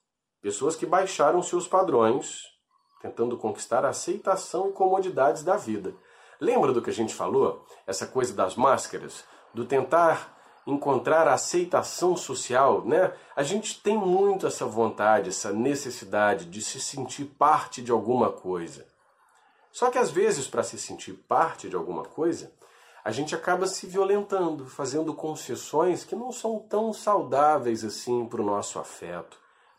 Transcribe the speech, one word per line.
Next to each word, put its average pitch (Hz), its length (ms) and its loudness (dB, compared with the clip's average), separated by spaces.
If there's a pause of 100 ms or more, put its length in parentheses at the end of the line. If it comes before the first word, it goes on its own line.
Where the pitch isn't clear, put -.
(400)
pessoas 135 340 -2
que - 100 -6
baixaram 175 600 4
seus 175 240 -2
padrões 139 840 2 (500)
tentando 117 340 -4
conquistar 117 480 -2
a 127 60 2
aceitação 190 800 -2
e 196 40 -4
comodidades 165 720 2
da 180 140 2
vida. 98 380 -6 (460)
Lembra 170 320 2
do 120 80 2
que 110 100 -4
a 98 40 -2
gente 110 200 -2
falou? 104 520 0 (200)
Essa 98 200 -6
coisa 120 260 -2
das 98 220 0
máscaras? 113 720 0 (280)
Do 117 120 -6
tentar 139 720 2 (280)
encontrar 139 600 2
a 131 80 4
aceitação 175 800 0
social, 120 680 2
né? 156 280 2 (220)
A 139 80 -2
gente 196 400 -4
tem 214 140 2
muito 190 500 2
essa 135 180 -4
vontade, 107 640 2
essa 101 240 -4
necessidade 104 920 0
de 95 180 -12
se - 180 -8
sentir - 440 -8
parte 143 580 2
de 120 80 -4
alguma 113 400 2
coisa. 82 560 -8 (840)
Só 247 180 2
que 247 80 -2
às 220 120 2
vezes, 175 360 2
pra - 160 -2
se - 160 -6
sentir 92 360 -12
parte 131 540 0
de 87 60 -10
alguma 85 300 -4
coisa, - 480 -4 (520)
a 110 60 -4
gente 143 240 -4
acaba 180 320 0
se - 200 -6
violentando, 190 800 0
fazendo 147 480 -4
concessões 156 920 -2
que - 100 -8
não 240 160 -8
são 226 280 -6
tão 214 340 -2
saudáveis 139 920 2
assim 117 440 -4
pro 110 180 -4
nosso 101 340 -2
afeto, - 600 -12 (400)